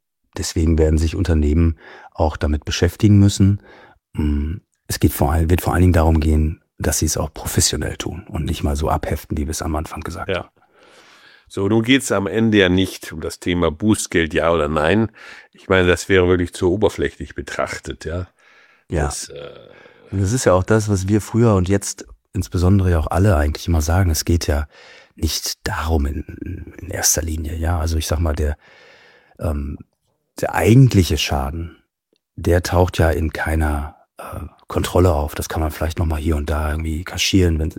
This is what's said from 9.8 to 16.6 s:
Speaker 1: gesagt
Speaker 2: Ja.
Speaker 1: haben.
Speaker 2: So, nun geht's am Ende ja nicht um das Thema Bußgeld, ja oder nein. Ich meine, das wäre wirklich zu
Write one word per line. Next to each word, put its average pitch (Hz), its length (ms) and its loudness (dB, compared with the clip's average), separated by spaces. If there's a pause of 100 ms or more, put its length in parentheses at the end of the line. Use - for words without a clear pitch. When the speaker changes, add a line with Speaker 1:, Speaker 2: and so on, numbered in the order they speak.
Speaker 1:
gesagt 82 300 -10
Speaker 2:
Ja. 90 140 -4
Speaker 1:
haben. - 60 -20 (1000)
Speaker 2:
So, 98 180 -2
nun 113 160 2
geht's 123 300 2
am 98 140 0
Ende 107 320 2
ja 92 100 6
nicht 92 420 0
um 80 80 -12
das - 220 -10
Thema 87 300 0
Bußgeld, 85 640 0
ja 82 200 2
oder 76 160 0
nein. 85 420 0 (400)
Ich - 160 -20
meine, 92 180 4
das 90 220 2
wäre 90 220 4
wirklich 87 240 0
zu 90 180 0